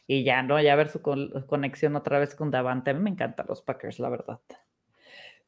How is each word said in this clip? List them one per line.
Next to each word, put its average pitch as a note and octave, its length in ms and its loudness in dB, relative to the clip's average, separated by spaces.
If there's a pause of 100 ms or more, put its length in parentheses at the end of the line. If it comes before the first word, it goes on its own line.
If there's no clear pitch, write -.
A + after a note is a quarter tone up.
Y C3+ 160 2
ya, C3 180 4
¿no? C#3 200 2
Ya C#3+ 140 6
ver D3+ 140 4
su - 120 -10
con-, C#3 300 -2 (160)
conexión C#3+ 500 -2
otra C#3+ 200 0
vez C#3+ 160 0
con D3+ 160 -4
Davante, B2+ 420 0
a - 20 2
mí D#3 80 -2
me G#3 80 0
encantan B2+ 400 -6
los - 120 -6
Packers, - 380 -8
la B2 100 -4
verdad. B2 300 -8 (1080)